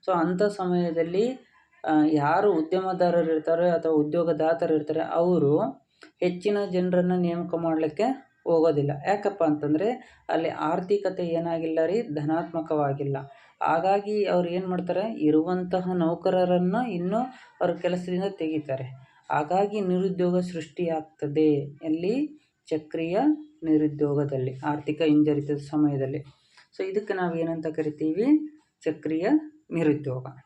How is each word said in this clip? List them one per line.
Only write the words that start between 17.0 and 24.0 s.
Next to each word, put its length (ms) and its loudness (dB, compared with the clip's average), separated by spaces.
ಅವ್ರ 120 0
ಕೆಲಸದಿಂದ 560 -2
ತೆಗಿತಾರೆ. 760 -6
ಹಾಗಾಗಿ 500 0
ನಿರುದ್ಯೋಗ 580 0
ಸೃಷ್ಟಿಯಾಗ್ತದೆ. 1200 0
ಎಲ್ಲಿ? 840 -4
ಚಕ್ರೀಯ 500 -2
ನಿರುದ್ಯೋಗದಲ್ಲಿ, 920 0